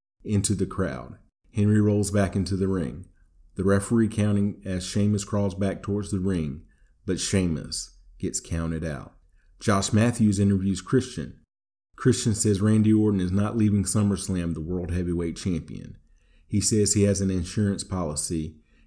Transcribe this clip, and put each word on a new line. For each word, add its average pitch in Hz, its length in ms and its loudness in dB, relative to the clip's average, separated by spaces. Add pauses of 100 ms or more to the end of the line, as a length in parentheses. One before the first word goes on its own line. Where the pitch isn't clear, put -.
(240)
into 101 300 0
the 92 100 0
crowd. 65 540 -6 (360)
Henry 104 240 4
rolls 104 320 2
back 98 240 0
into 95 220 -2
the 95 100 0
ring. 87 380 -4 (520)
The 95 80 -4
referee 101 440 4
counting 104 560 0
as 92 220 -6
Sheamus 104 360 2
crawls 101 320 -2
back 95 280 -2
towards 101 280 -4
the 101 80 -2
ring, 82 440 -2 (420)
but 87 160 -4
Sheamus - 800 -2 (200)
gets - 220 -6
counted 82 460 -6
out. - 260 -10 (480)
Josh 98 320 0
Matthews 107 460 4
interviews 98 420 2
Christian. - 600 -2 (540)
Christian 120 400 2
says 101 280 2
Randy 107 320 4
Orton 107 260 2
is 90 100 -2
not 101 240 0
leaving 104 300 2
SummerSlam 92 680 0
the 80 80 -6
World 87 280 -4
Heavyweight 85 460 -2
Champion. 82 640 -6 (480)
He 101 160 0
says 104 320 2
he 104 80 4
has 101 180 4
an 95 100 0
insurance 95 540 -2
policy, 80 720 -4 (300)